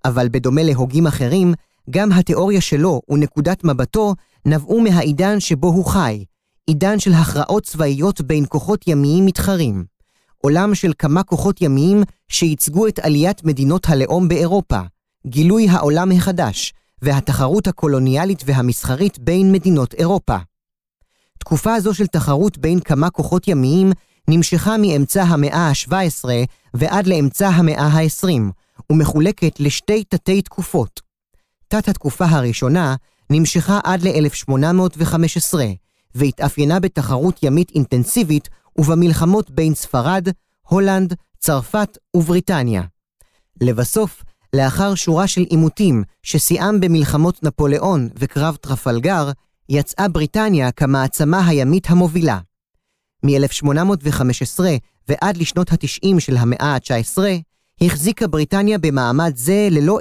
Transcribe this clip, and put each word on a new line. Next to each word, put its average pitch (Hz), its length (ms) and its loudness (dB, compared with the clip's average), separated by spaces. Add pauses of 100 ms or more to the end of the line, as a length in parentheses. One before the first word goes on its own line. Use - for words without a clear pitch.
אבל 123 240 0
בדומה 131 340 0
להוגים 139 440 0
אחרים, 165 480 0 (360)
גם 196 220 0
התיאוריה 180 480 2
שלו 151 400 0 (100)
ונקודת 147 540 -2
מבטו 170 500 0 (300)
נבעו 156 360 0
מהעידן 185 600 2
שבו 160 280 -2
הוא 175 160 2
חי, 113 400 0 (420)
עידן 185 320 0
של 190 140 2
הכרעות 165 520 0
צבאיות 156 560 -2
בין 147 280 0
כוחות 160 400 -4
ימיים 156 380 2
מתחרים. 170 580 -2 (600)
עולם 180 300 2
של 180 240 0
כמה 160 240 0
כוחות 185 400 -2
ימיים 165 400 2 (260)
שייצגו 160 600 -2
את 214 100 -4
עליית 156 460 0
מדינות 151 440 0
הלאום 160 400 2
באירופה, 170 520 0 (460)
גילוי 170 420 2
העולם 170 440 2
החדש, 175 600 -2 (280)
והתחרות 139 640 0
הקולוניאלית 151 800 0
והמסחרית 131 720 -2
בין 185 340 2
מדינות 170 420 0
אירופה. 165 420 -2 (1000)
תקופה 214 420 -2
זו 202 140 -2
של 196 120 -2
תחרות 156 520 0
בין 170 220 0
כמה 156 300 0
כוחות 175 380 -2
ימיים 170 440 2 (360)
נמשכה 170 480 2
מאמצע 190 460 0
המאה 160 460 2
השבע 143 320 -2
עשרה 127 420 -2 (320)
ועד 165 320 0
לאמצע 170 420 0
המאה 160 380 2
העשרים, 156 640 0 (400)
ומחולקת 156 720 0
לשתי 202 440 -2
תתי 190 380 -2
תקופות. - 580 -6 (680)
תת 214 200 -2
התקופה 185 360 -2
הראשונה 139 720 0 (340)
נמשכה 165 540 2
עד 180 180 0
לאלף 151 320 0
שמונה 139 380 0
מאות 185 260 0
וחמש 165 380 0
עשרה, 151 320 -2 (460)
והתאפיינה 143 640 0
בתחרות 151 640 -2
ימית 151 280 0
אינטנסיבית 147 760 0 (300)
ובמלחמות 165 720 2
בין 156 240 0
ספרד, 170 540 -2 (400)
הולנד, 190 460 0 (240)
צרפת 160 600 -2 (180)
ובריטניה. 160 680 0 (800)
לבסוף, 123 600 -2 (300)
לאחר 147 420 0
שורה 175 320 0
של - 140 -2
עימותים 160 640 2 (180)
ששיאם 185 580 0
במלחמות 160 640 0
נפוליאון 147 720 0
וקרב 143 400 -4
טרפלגר, 139 720 -2 (380)
יצאה 143 400 -2
בריטניה 151 640 0
כמעצמה 147 760 0
הימית 151 420 0
המובילה. 165 480 2 (840)
מאלף 139 280 2
שמונה 147 320 0
מאות 190 180 0
וחמש 135 400 -2
עשרה 180 340 -2 (320)
ועד 175 280 -2
לשנות 170 360 -2
התשעים 170 480 0
של 131 160 -2
המאה 123 400 0
התשע 127 180 -4
עשרה, 185 420 -2 (440)
החזיקה 175 460 0
בריטניה 196 520 0
במעמד 143 580 0
זה 196 340 0
ללא 160 300 2